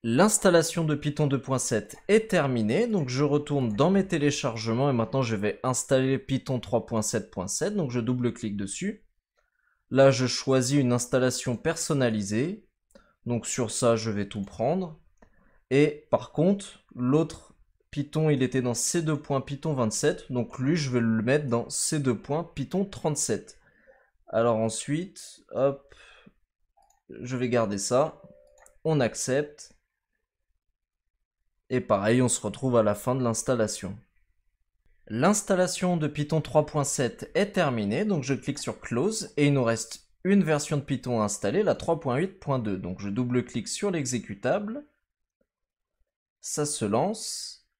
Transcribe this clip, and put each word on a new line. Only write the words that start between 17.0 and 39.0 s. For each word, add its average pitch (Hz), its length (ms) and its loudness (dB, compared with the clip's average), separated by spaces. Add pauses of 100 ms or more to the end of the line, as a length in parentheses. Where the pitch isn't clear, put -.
Python, 151 400 0
il 135 100 2
était 127 220 0
dans 120 100 0
C 170 300 -2
deux 151 180 0
points 139 200 -2
Python 147 340 -6
vingt-sept, 127 560 0
donc 123 260 -4
lui, 143 200 0
je 143 120 -2
vais 123 100 0
le 113 220 2
mettre 139 240 2
dans 117 240 -2
C - 300 -2
deux 170 180 2
points 165 380 -6
Python 185 300 -2
trente-sept. - 720 -4 (680)
Alors 117 280 2
ensuite, 143 960 -6
hop, 139 420 -2 (1300)
je 123 160 -6
vais 123 120 -2
garder 113 280 2
ça, 131 420 0 (640)
on 160 160 2
accepte, 131 760 -2 (2000)
et 127 60 0
pareil, 110 420 2
on 123 60 2
se - 140 -2
retrouve 120 340 -2
à 113 80 6
la 104 120 2
fin 127 200 -2
de 135 80 -2
l'installation. 113 760 -2 (1120)
L'installation 180 880 2
de 156 140 0
Python 147 320 -2
trois 151 240 2
point 147 180 -2
sept - 500 -2
est 202 200 0
terminée, 123 500 0
donc 180 220 0
je 135 80 0
clique 143 260 -4
sur - 220 -8
Close, 170 560 -2